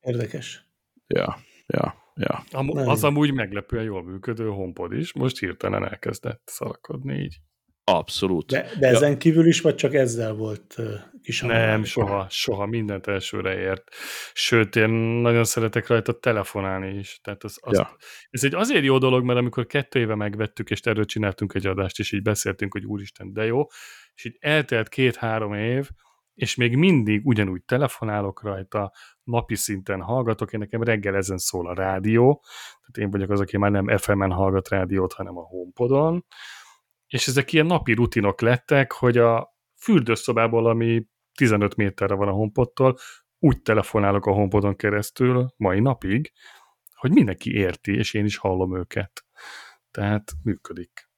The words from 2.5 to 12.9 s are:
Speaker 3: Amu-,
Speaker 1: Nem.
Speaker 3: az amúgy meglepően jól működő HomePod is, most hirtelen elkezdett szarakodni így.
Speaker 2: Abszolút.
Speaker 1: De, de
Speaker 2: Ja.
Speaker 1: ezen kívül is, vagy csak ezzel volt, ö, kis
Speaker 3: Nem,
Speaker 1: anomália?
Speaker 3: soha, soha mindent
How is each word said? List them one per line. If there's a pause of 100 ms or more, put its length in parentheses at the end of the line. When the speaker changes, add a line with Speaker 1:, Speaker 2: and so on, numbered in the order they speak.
Speaker 3:
Amu-,
Speaker 1:
Nem.
Speaker 3:
az
amúgy
meglepően
jól
működő
HomePod
is,
most
hirtelen
elkezdett
szarakodni
így. (440)
Speaker 2:
Abszolút.
Speaker 1:
De,
de
Speaker 2:
Ja.
Speaker 1:
ezen
kívül
is,
vagy
csak
ezzel
volt,
ö, (280)
kis
Speaker 3:
Nem,
Speaker 1:
anomália?
Speaker 3:
soha,
soha
mindent